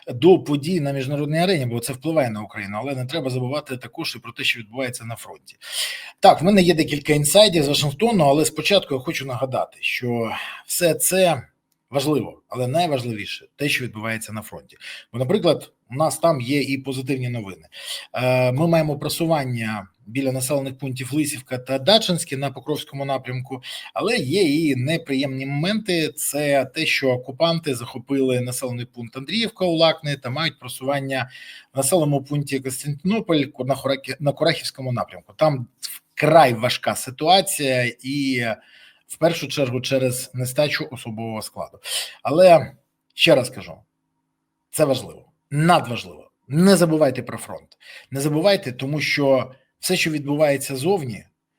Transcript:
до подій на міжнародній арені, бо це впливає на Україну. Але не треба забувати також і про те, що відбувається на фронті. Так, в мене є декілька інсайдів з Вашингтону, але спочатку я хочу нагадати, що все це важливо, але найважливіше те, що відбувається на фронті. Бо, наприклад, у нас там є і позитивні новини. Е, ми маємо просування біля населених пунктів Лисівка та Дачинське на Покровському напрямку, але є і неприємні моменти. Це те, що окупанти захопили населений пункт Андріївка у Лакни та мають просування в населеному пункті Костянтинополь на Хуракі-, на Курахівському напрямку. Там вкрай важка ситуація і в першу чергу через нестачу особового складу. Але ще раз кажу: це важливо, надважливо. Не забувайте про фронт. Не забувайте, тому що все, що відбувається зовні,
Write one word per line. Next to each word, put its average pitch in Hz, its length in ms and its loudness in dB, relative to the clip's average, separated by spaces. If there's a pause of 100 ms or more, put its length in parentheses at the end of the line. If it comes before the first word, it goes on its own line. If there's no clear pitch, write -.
до 151 300 6
подій 147 420 -2
на 139 120 -2
міжнародній 143 460 -2
арені, 170 280 2
бо 117 140 -4
це - 120 -6
впливає 147 380 0
на 107 120 -6
Україну. 101 380 -10
Але 139 140 -6
не 127 120 -6
треба 139 240 -4
забувати 127 460 -6
також 123 400 -10
і - 20 -16
про 117 140 -16
те, 143 120 -8
що 120 160 -2
відбувається 120 440 -8
на 117 120 -10
фронті. - 400 -20 (640)
Так, - 220 8
в - 20 2
мене 196 180 6
є 175 120 4
декілька 151 380 0
інсайдів 170 520 4
з 139 40 0
Вашингтону, 156 560 2
але 147 200 6
спочатку 156 500 0
я 127 60 -2
хочу 139 260 -6
нагадати, 123 540 -4
що 117 520 -2 (340)
все 165 280 2
це 175 480 2 (480)
важливо, 135 580 0
але 123 180 -4
найважливіше 127 800 -2 (100)
те, 143 120 -2
що 135 160 -2
відбувається 110 480 -8
на 107 100 -8
фронті. - 340 -18 (360)
Бо, 117 60 -6
наприклад, 147 540 2 (180)
у 120 40 -12
нас 151 240 0
там 160 220 2
є 135 220 0
і 135 160 -2
позитивні 131 500 -4
новини. 101 400 -10 (440)
Е, 127 400 2
ми 151 140 2
маємо 156 320 2
просування 127 880 -2 (180)
біля 131 260 -2
населених 131 460 -2
пунктів 131 360 -6
Лисівка 143 440 -4
та 135 200 -4
Дачинське 175 580 0
на 139 140 -4
Покровському 139 540 -8
напрямку, 127 580 -6 (320)
але 208 220 -2
є 170 260 0
і 151 340 2
неприємні 135 680 -2
моменти. 170 640 -2
Це 143 560 0
те, 151 220 -6
що 135 240 0
окупанти 147 640 -2
захопили 127 680 -2
населений 123 440 -6
пункт 120 320 -14
Андріївка 190 480 -4
у 170 120 0
Лакни 156 400 2
та 143 140 -8
мають 156 280 -4
просування 131 720 -4 (440)
в - 20 -18
населеному 143 480 2
пункті 139 360 -4
Костянтинополь 147 840 -2 (140)
на 131 160 -2
Хуракі-, 135 460 -4
на 143 120 2
Курахівському 139 600 -2
напрямку. - 440 -8
Там 139 300 2 (480)
вкрай 123 400 6
важка 113 400 -2
ситуація 135 960 0 (100)
і 135 420 -2 (600)
в - 100 -16
першу 165 320 0
чергу 127 320 -2
через 127 540 -2
нестачу 143 560 -2
особового 113 520 -8
складу. - 360 -12 (440)
Але 156 500 6 (420)
ще 160 200 6
раз 127 160 2
кажу: 90 240 -16 (960)
це 156 140 0
важливо, 127 400 0 (260)
надважливо. 139 800 0 (180)
Не 180 280 6
забувайте 156 460 4
про - 160 -10
фронт. - 400 -18 (320)
Не 135 100 -6
забувайте, 151 520 2
тому 135 280 -4
що 135 520 2 (260)
все, 185 180 -2
що 165 140 0
відбувається 143 680 0
зовні, 135 480 -2 (340)